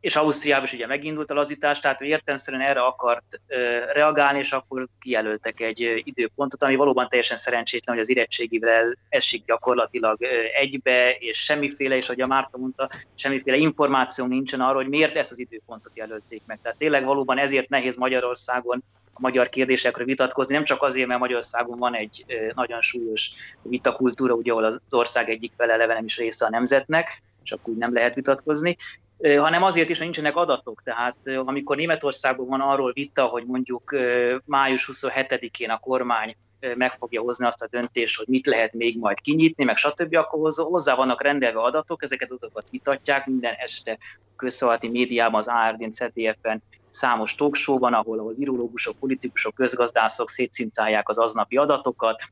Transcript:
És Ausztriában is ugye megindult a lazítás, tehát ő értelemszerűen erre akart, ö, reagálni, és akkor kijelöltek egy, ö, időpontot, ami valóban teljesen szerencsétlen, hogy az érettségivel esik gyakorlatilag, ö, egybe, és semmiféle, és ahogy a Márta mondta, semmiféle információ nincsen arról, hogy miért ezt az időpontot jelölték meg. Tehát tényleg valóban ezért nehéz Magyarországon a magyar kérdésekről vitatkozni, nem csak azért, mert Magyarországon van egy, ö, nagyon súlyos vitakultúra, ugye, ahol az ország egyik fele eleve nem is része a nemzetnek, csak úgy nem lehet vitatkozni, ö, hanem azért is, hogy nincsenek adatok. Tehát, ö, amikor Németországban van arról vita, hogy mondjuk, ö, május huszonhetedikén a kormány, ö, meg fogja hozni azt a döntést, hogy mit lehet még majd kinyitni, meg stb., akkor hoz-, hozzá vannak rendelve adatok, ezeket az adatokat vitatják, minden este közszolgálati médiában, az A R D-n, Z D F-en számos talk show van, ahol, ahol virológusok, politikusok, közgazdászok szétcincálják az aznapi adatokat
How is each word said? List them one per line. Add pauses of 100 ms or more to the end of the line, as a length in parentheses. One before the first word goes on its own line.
És
Ausztriában
is
ugye
megindult
a
lazítás,
tehát
ő
értelemszerűen
erre
akart,
ö, (140)
reagálni,
és
akkor (120)
kijelöltek
egy,
ö, (100)
időpontot,
ami
valóban
teljesen
szerencsétlen,
hogy
az
érettségivel (120)
esik
gyakorlatilag,
ö, (280)
egybe,
és
semmiféle,
és
ahogy
a
Márta
mondta, (260)
semmiféle
információ
nincsen
arról,
hogy
miért
ezt
az
időpontot
jelölték
meg.
Tehát
tényleg
valóban
ezért
nehéz
Magyarországon (300)
a
magyar
kérdésekről
vitatkozni,
nem
csak
azért,
mert
Magyarországon
van
egy,
ö, (200)
nagyon
súlyos (320)
vitakultúra,
ugye,
ahol
az (100)
ország
egyik
fele
eleve
nem
is
része
a
nemzetnek, (200)
csak
úgy
nem
lehet
vitatkozni, (420)
ö,
hanem
azért
is,
hogy
nincsenek
adatok.
Tehát,
ö,
amikor
Németországban
van
arról
vita,
hogy
mondjuk,
ö,
május
huszonhetedikén
a
kormány, (240)
ö,
meg
fogja
hozni
azt
a
döntést,
hogy
mit
lehet
még
majd
kinyitni,
meg
stb.,
akkor
hoz-,
hozzá
vannak
rendelve
adatok,
ezeket
az
adatokat
vitatják,
minden
este (380)
közszolgálati
médiában,
az
A
R
D-n,
Z (160)
D
F-en (280)
számos
talk
show
van,
ahol,
ahol
virológusok,
politikusok,
közgazdászok
szétcincálják
az
aznapi
adatokat (120)